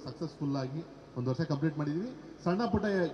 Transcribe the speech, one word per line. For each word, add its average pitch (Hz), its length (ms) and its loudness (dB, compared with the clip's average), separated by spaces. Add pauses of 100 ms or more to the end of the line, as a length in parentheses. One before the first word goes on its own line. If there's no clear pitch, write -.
ಸಕ್ಸಸ್‌ಫುಲ್ 143 520 -2
ಆಗಿ 135 280 -2 (320)
ಒಂದು 123 140 0
ವರ್ಷ 127 100 2
ಕಂಪ್ಲೀಟ್ 151 380 2
ಮಾಡಿದ್ದೀವಿ. 156 320 0 (340)
ಸಣ್ಣ 190 220 4
ಪುಟ್ಟ 202 200 2 (280)